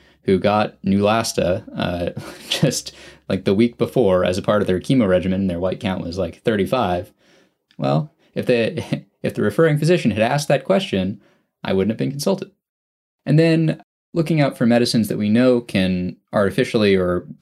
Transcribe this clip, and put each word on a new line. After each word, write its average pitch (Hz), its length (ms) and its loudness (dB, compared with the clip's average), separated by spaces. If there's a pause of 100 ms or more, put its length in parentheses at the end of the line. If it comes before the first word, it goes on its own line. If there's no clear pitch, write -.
(240)
who 95 140 2
got 104 440 0
Neulasta, 101 800 0 (100)
uh, 87 360 -4 (240)
<laughs> - 160 -20
just, - 440 -2 (340)
like, 98 160 -4
the 104 100 2
week 117 240 0
before 117 460 2
as 92 120 0
a 95 60 -6
part 104 180 2
of 98 80 -4
their 92 120 0
chemo 127 280 2
regimen, 92 320 0
and 95 100 0
their 85 80 -4
white 92 220 -4
count 92 240 -4
was, 87 140 -10
like, 87 240 -8
thirty-five. 95 720 -2 (640)
Well, 151 340 -2 (220)
if 107 120 -6
they, 113 680 -2
<laughs> - 80 -20
if - 120 -4
the 117 80 -4
referring 151 360 2
physician 151 320 2
had 104 120 0
asked 139 260 -2
that 143 160 2
question, 101 560 -2 (440)
I 101 80 -2
wouldn't 95 180 0
have 117 80 -4
been 135 120 -2
consulted. 147 400 -4 (720)
And 147 140 4
then 160 440 2 (320)
looking 165 260 0
out 135 160 0
for 123 100 0
medicines 120 420 2
that - 100 -4
we 104 100 -2
know 123 320 4
can 92 560 -2 (160)
artificially 104 600 2
or 90 320 0 (160)